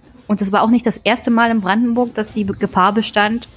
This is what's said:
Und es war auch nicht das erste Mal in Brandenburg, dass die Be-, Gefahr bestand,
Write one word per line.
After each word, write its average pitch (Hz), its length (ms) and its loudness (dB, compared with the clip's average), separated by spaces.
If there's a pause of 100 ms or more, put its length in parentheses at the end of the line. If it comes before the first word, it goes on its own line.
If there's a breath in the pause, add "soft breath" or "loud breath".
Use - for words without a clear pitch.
(260)
Und 208 160 -2
es 190 100 -4
war 202 100 2
auch 220 80 2
nicht 240 160 2
das 214 100 -2
erste 247 340 0
Mal 233 200 2
in 226 100 0
Brandenburg, 233 540 0
dass 220 180 -6
die 214 120 -4
Be-, 190 100 -4
Gefahr 196 380 2
bestand, 214 540 -2 (100)